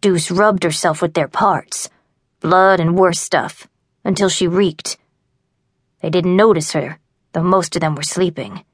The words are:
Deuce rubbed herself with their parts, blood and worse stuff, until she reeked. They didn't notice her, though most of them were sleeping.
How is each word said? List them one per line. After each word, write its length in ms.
Deuce 280
rubbed 340
herself 380
with 120
their 160
parts, 600
blood 400
and 180
worse 220
stuff, 440
until 240
she 180
reeked. 520
They 80
didn't 260
notice 380
her, 260
though 120
most 340
of 20
them 160
were 80
sleeping. 720